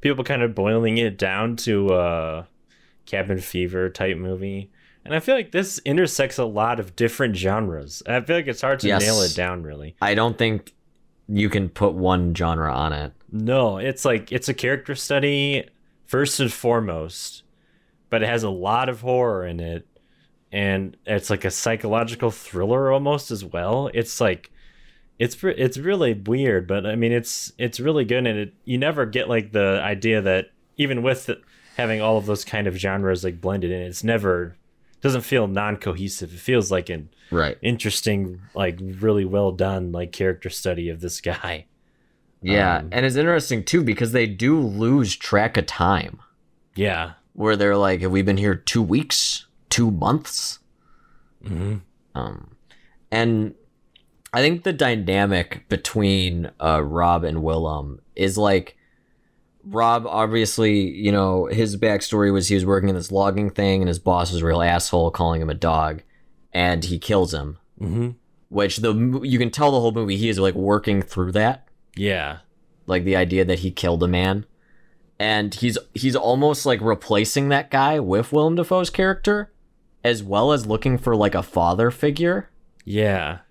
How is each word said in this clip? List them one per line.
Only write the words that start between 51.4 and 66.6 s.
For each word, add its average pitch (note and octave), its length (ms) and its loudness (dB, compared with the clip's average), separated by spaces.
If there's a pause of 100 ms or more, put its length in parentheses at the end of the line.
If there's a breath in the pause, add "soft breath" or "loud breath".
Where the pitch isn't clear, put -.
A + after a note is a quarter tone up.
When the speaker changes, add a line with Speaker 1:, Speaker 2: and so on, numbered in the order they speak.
Speaker 1:
Mm-hmm. G2 340 -6 (360)
Speaker 2:
Um, G#1 420 -10 (560 soft breath)
and A2 420 0 (800)
I A#2+ 80 2
think E3+ 220 2
the F#3+ 100 0
dynamic G2+ 960 0
between, F#2+ 880 0
uh, D#2 240 2
Rob E2+ 400 2
and D#2+ 200 -2
Willem D#2 560 -2 (160)
is, F#2+ 220 0
like, G2 400 2 (840)
Rob, A#2 420 2
obviously, G#2+ 840 2
you G2+ 200 0
know, F#2+ 360 2
his G#2+ 300 0
backstory G#2 540 2
was F#2+ 160 2
he G2+ 80 2
was F#2 100 2
working G2 240 2
in F#2+ 60 0
this F2 160 -6
logging G2 380 2
thing F#2+ 320 2
and F#2 60 2
his E2+ 120 0
boss F2 320 2
was F2 100 -2
a E2 40 0
real E2 160 2
asshole, E2+ 500 2
calling E2 300 0
him D#2+ 80 -2
a D#2 60 -2
dog, D#2+ 480 0 (500)
and F2 320 0